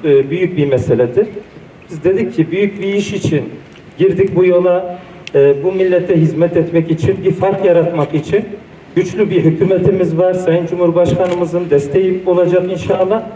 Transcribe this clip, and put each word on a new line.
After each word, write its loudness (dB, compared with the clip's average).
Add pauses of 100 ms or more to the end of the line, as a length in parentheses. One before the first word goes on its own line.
e, 4
büyük -2
bir 2
meseledir." 0 (600)
Biz -12
dedik 0
ki 0
büyük -2
bir -4
iş -2
için -2 (560)
girdik 2
bu 4
yola. 2 (360)
E, 4
bu 0
millete 0
hizmet 2
etmek 0
için, -2
bir 2
fark -2
yaratmak 2
için -2 (500)
güçlü 0
bir 0
hükümetimiz 2
var. 2
Sayın 0
Cumhurbaşkanımızın 0
desteği 0
olacak 2
inşallah. -2 (120)